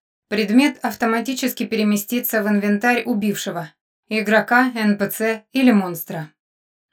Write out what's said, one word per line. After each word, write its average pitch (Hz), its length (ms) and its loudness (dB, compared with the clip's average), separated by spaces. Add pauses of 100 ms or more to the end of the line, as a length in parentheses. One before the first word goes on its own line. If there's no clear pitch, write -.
(280)
предмет 220 560 2
автоматически 233 840 -4
переместится 214 800 -2
в 202 40 -2
инвентарь 208 580 0
убившего, 202 680 -4 (360)
игрока, 214 680 2
Н 214 220 2
П 202 120 -2
Ц 220 420 -4
или 262 200 4
монстра». 175 580 -2 (640)